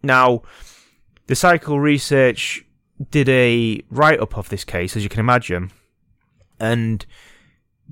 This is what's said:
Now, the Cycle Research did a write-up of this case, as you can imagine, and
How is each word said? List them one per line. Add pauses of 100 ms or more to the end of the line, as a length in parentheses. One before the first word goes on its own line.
Now, (840)
the
Cycle
Research (480)
did
a
write-up
of
this
case,
as
you
can
imagine, (880)
and (880)